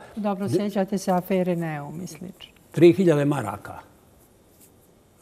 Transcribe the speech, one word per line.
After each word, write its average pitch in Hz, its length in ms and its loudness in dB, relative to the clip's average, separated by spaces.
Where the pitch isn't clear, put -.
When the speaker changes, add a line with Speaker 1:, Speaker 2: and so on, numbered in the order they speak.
Speaker 1:
Dobro, 202 300 -4
Speaker 2:
Ne- 117 60 -2
Speaker 1:
sjećate 202 460 -2
se 190 140 -2
afere 180 440 0
Neum 156 460 -8
i 180 40 -10
slično. - 460 -18
Speaker 2:
Tri 170 220 8
hiljade 165 320 2
maraka. 113 540 -4